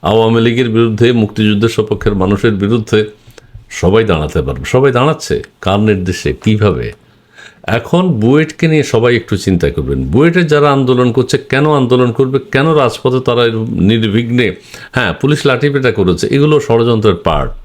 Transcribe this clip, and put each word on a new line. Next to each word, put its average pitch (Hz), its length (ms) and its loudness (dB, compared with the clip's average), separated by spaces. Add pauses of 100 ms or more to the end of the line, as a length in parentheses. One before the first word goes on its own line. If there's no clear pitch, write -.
আওয়ামী 113 380 2
লীগের 120 280 0
বিরুদ্ধে, 117 440 2
মুক্তিযুদ্ধের 107 560 0
সপক্ষের 104 460 -2
মানুষের 98 380 0
বিরুদ্ধে 107 540 -2 (640)
সবাই 104 340 0
দাঁড়াতে 78 380 -2
পারবে, 65 220 -8
সবাই 131 280 2
দাঁড়াচ্ছে। 147 500 -2 (180)
কার 101 200 0
নির্দেশে, 95 520 -2 (120)
কীভাবে? 101 480 0 (720)
এখন 170 500 -2
বুয়েটকে 143 560 0
নিয়ে 156 140 2
সবাই 120 340 0
একটু 104 200 -4
চিন্তা 85 340 0
করবেন। 67 340 -4
বুয়েটে 160 380 2
যারা 147 300 2
আন্দোলন 127 400 2
করছে, 127 260 0
কেন 143 340 0
আন্দোলন 127 400 2
করবে, 131 260 0 (140)
কেন 151 220 2
রাজপথে 127 460 0
তারা 120 240 0
এরকম 113 260 -2
নির্বিঘ্নে, 113 840 0 (380)
হ্যাঁ, 113 220 -2
পুলিশ 147 320 0
লাঠিপেটা 139 460 0
করেছে, 90 340 0
এগুলো 143 340 2
ষড়যন্ত্রের 113 540 2
পার্ট। 76 380 -2 (120)